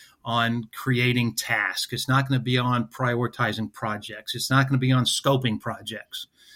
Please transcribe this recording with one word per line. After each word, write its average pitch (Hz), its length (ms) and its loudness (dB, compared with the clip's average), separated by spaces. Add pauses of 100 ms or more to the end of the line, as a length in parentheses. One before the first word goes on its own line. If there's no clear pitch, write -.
(240)
on 117 480 0
creating 123 640 2
tasks. 104 580 -2
It's 110 160 -4
not 135 200 2
gonna 131 120 2
be 127 160 0
on 123 320 0
prioritizing 117 840 -2
projects. 107 640 -8
It's - 160 -4
not 131 180 4
gonna 135 100 2
be 131 140 4
on 127 120 4
scoping 127 560 0
projects, 107 680 -10 (280)